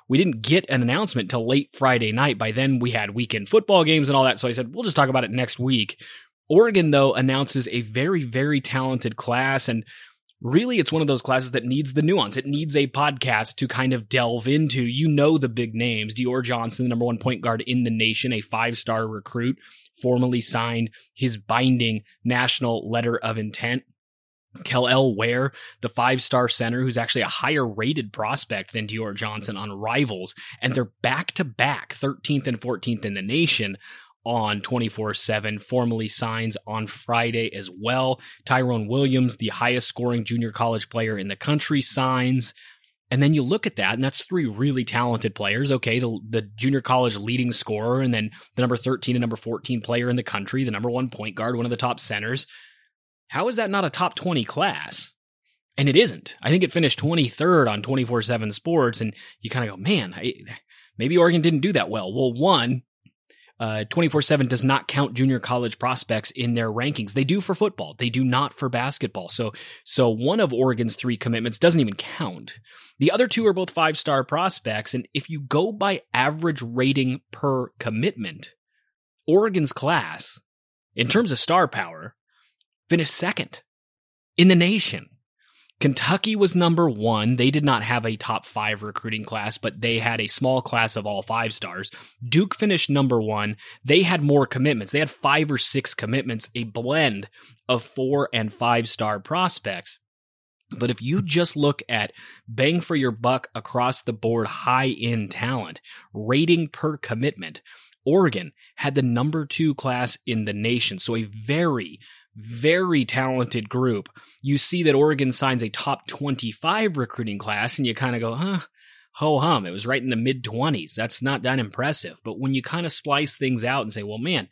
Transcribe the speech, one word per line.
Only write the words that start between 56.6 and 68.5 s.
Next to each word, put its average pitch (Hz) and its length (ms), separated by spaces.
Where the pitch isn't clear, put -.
it 160 80
finished 160 260
twenty-third 156 680
on 104 140
twenty-four 120 420
seven 110 280
Sports, 131 500
and 110 140
you 113 80
kinda 120 200
go, 98 80
"Man, 110 380
I, 120 200
maybe 135 180
Oregon 170 240
didn't 160 200
do 190 120
that 104 180
well." 98 220
Well, 127 200
one, 127 520
uh, 110 300
twenty-four 151 320
seven 139 240
does 120 180
not 135 240
count 139 240
junior 131 280
college 120 380
prospects 123 520
in 120 240
their 113 160
rankings. 117 420
They 135 120
do 185 180
for 185 120
football. 160 440
They 123 100
do 127 160
not 131 300